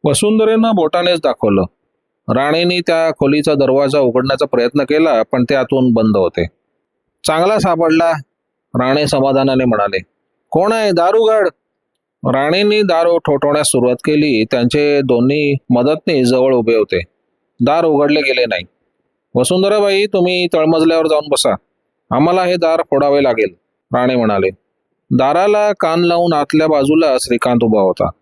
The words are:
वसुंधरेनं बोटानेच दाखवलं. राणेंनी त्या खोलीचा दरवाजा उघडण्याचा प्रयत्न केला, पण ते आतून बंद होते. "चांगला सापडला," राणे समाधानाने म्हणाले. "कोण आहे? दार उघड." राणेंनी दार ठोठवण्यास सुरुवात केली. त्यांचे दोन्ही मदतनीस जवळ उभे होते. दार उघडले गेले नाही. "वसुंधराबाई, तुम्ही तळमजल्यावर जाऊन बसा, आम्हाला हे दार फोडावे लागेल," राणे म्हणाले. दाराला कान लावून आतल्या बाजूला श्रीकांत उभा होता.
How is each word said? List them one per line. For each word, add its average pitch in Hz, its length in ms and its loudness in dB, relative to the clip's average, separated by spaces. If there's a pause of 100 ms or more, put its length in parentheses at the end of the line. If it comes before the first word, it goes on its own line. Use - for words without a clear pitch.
वसुंधरेनं 220 680 0
बोटानेच 175 500 0
दाखवलं. 104 380 0 (640)
राणेंनी 160 520 0
त्या 165 300 0
खोलीचा 147 440 0
दरवाजा 139 460 2
उघडण्याचा 131 460 0
प्रयत्न 123 360 0
केला, 147 400 0
पण 123 220 -2
ते 139 100 -2
आतून 131 380 0
बंद 110 240 2
होते. 87 300 -2 (800)
"चांगला 180 320 0
सापडला," 165 540 0 (640)
राणे 135 320 0
समाधानाने 135 580 0
म्हणाले. 101 340 -2 (520)
"कोण 190 220 0
आहे? 220 180 -2
दार 175 240 0
उघड." 220 340 0 (760)
राणेंनी 180 560 0
दार 170 340 0
ठोठवण्यास 147 520 0
सुरुवात 123 280 0
केली. 147 480 0
त्यांचे 143 600 0
दोन्ही 139 500 0 (160)
मदतनीस 135 580 0
जवळ 131 260 2
उभे 117 220 2
होते. 95 240 -2 (600)
दार 151 240 0
उघडले 147 360 2
गेले 127 240 -2
नाही. 95 180 -6 (720)
"वसुंधराबाई, 196 720 0
तुम्ही 180 400 -2
तळमजल्यावर 160 600 0
जाऊन 151 240 0
बसा, 127 240 0 (560)
आम्हाला 170 340 0
हे 180 120 -2
दार 165 340 0
फोडावे 143 320 0
लागेल," 113 320 0 (400)
राणे 127 220 0
म्हणाले. 101 340 0 (600)
दाराला 190 600 0
कान 170 320 -2
लावून 175 280 0
आतल्या 156 340 0
बाजूला 151 540 2
श्रीकांत 120 440 0
उभा 107 160 2
होता. 90 300 0 (120)